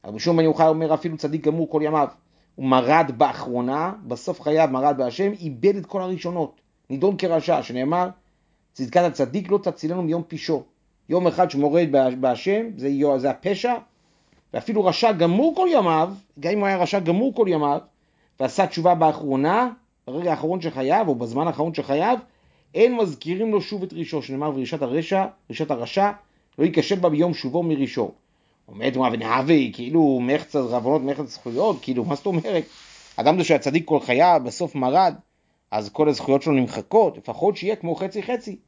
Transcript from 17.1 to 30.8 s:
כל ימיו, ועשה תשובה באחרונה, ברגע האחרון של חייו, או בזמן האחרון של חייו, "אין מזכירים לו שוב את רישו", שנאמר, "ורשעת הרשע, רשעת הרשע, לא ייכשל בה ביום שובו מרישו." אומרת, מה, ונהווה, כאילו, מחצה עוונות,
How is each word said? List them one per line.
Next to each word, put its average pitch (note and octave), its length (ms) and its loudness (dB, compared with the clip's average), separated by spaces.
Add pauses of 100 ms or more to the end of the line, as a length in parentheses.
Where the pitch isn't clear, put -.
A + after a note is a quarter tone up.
כל A3+ 140 2
ימיו, D3+ 300 0 (640)
ועשה D#3 260 0
תשובה F3 280 2
באחרונה, D#3 760 2 (380)
ברגע E3 240 -4
האחרון E3 300 -2
של D#3+ 100 -4
חייו, C3+ 380 0
או C#3 60 0
בזמן A#2+ 320 -4
האחרון D#3+ 280 -4
של D3+ 80 -4
חייו, F#3 360 0 (560)
"אין A#3+ 220 4
מזכירים F#3 560 -2
לו G3+ 80 2
שוב G3+ 220 -8
את F3+ 100 -10
רישו", D#3+ 300 -6
שנאמר, C#3+ 320 -6
"ורשעת C3+ 280 -6
הרשע, E3 420 -2 (260)
רשעת D3 200 -6
הרשע, D3 400 -2 (480)
לא C#3+ 60 4
ייכשל E3+ 320 0
בה F3 120 2
ביום D#3+ 260 2
שובו C#3 280 -4
מרישו." C3+ 480 -2 (580)
אומרת, B2 280 -4
מה, B2+ 160 2
ונהווה, B2 600 2
כאילו, C3+ 500 2
מחצה C#3 360 -2
עוונות, B2 440 0